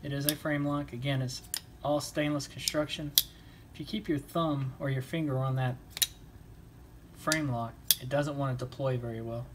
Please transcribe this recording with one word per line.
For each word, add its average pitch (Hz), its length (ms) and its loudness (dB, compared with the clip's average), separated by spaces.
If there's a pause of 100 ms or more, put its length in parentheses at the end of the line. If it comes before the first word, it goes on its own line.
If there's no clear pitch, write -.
It 143 80 -2
is 143 140 0
a 151 100 2
frame 147 300 2
lock. 143 260 2
Again, 131 300 0
it's 127 200 -2 (420)
all 147 160 4
stainless 147 480 0
construction. - 640 0 (640)
If - 60 -16
you 151 60 -4
keep - 220 -4
your 151 120 4
thumb 143 600 2
or 143 100 0
your 131 120 2
finger 147 380 0
on 131 180 2
that 127 180 2 (1400)
frame 156 340 4
lock, 117 240 0 (280)
it 127 80 -4
doesn't 143 280 4
want 135 200 2
to 127 80 -2
deploy 131 320 0
very 117 240 -2
well. 117 340 -4